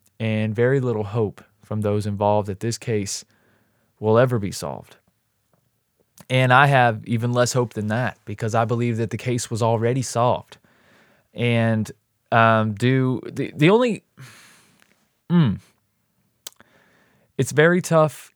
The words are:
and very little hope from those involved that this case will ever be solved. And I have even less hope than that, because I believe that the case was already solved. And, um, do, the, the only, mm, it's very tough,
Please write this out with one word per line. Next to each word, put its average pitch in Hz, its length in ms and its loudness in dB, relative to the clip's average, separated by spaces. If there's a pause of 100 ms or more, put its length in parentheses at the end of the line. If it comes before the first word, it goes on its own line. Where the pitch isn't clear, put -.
(200)
and 110 340 -2
very 123 260 2
little 113 260 -4
hope 101 380 -4 (200)
from 107 180 -6
those 104 240 -2
involved 104 440 0
that 95 100 -8
this 113 180 -6
case 104 480 -6 (760)
will 110 200 4
ever 123 180 2
be 98 140 -4
solved. - 460 -12 (1300)
And 127 240 2
I 139 140 8
have 123 400 2
even 120 260 -2
less 120 200 2
hope 123 200 -2
than 107 140 -6
that, 110 380 -4
because 104 280 -6
I 117 120 2
believe 117 320 -2
that 113 120 -4
the 110 80 -8
case 123 320 -6
was 117 140 -4
already 117 400 0
solved. - 560 -4 (760)
And, 113 580 0 (400)
um, 113 420 4
do, 127 520 0
the, - 300 -8
the 151 140 4
only, 226 340 2 (1300)
mm, 147 280 2 (1800)
it's 135 140 -2
very 165 300 2
tough, 156 540 -2